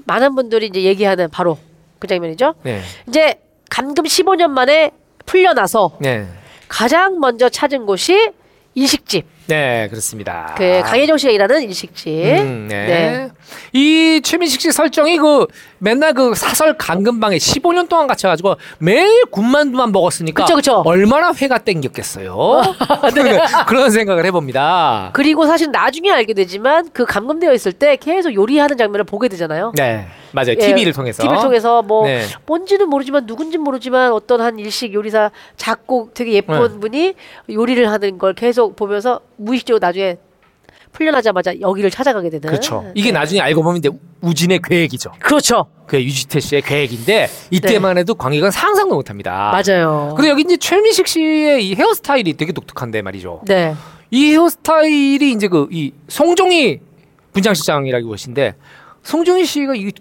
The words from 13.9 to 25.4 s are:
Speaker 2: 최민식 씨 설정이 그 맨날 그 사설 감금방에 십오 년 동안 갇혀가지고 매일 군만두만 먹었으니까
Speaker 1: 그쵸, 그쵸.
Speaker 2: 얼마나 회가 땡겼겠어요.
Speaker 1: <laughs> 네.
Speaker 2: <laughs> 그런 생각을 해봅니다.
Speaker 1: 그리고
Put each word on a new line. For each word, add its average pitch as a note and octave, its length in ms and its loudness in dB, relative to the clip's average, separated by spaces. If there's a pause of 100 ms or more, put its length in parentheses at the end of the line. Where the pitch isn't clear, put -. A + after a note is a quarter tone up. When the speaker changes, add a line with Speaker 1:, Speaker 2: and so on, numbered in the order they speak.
Speaker 2:
최민식 D#4+ 400 -2
씨 D#4+ 120 0
설정이 D#4 440 2
그 D4 300 4 (320)
맨날 C4+ 340 2
그 B3 220 2
사설 - 420 0
감금방에 G#3 640 0
십오 D#4+ 320 0
년 F4 160 0
동안 E4 200 2
갇혀가지고 F#3 500 0 (220)
매일 F4+ 520 4
군만두만 B3 640 2
먹었으니까 E3+ 500 0
Speaker 1:
그쵸, F3+ 120 4
그쵸. C4 300 2
Speaker 2:
얼마나 G#3+ 480 4
회가 C4 260 0
땡겼겠어요. B2+ 1000 -2 (260)
Speaker 1:
<laughs> C#4 280 0
네. C4+ 240 4 (120)
Speaker 2:
<laughs> C#4+ 160 2
그런 B3+ 220 4
생각을 G3+ 360 0
해봅니다. C#3+ 880 0
Speaker 1:
그리고 D4 340 2